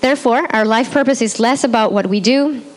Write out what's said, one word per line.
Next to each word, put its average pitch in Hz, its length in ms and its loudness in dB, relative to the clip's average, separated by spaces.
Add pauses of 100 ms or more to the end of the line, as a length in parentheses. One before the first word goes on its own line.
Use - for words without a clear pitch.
Therefore, 262 520 0
our 220 100 2
life 226 280 0
purpose 269 320 0
is 214 160 -4
less 247 240 0
about 226 280 2
what 196 140 0
we 196 140 0
do 269 420 0 (160)